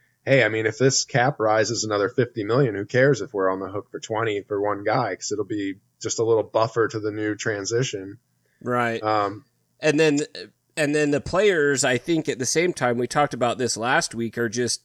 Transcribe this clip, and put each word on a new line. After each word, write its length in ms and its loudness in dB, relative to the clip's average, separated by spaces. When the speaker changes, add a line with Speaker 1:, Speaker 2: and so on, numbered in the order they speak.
Speaker 1:
"Hey, 180 4
I 60 4
mean, 160 0
if 120 -2
this 260 2
cap 360 0
rises 440 2
another 260 0
fifty 340 -2
million, 320 2
who 100 -4
cares 360 4
if 120 -10
we're 160 2
on 100 -2
the 100 -6
hook 220 -8
for 80 -10
twenty 420 -2
for 200 -4
one 220 -2
guy? 320 0
'Cause 160 -10
it'll 140 -4
be 300 -6
just 180 -4
a 60 0
little 180 4
buffer 440 0
to 120 -8
the 120 -6
new 240 -4
transition." 800 -4
Speaker 2:
Right. 420 -2
Speaker 1:
Um, 420 0
Speaker 2:
And 200 2
then, 220 4
and 180 0
then 160 2
the 100 0
players, 600 2
I 140 2
think 300 -2
at 120 -2
the 60 -4
same 280 0
time, 240 0
we 100 -2
talked 260 0
about 240 -2
this 200 -2
last 380 0
week, 220 -4
are 120 0
just, 360 -2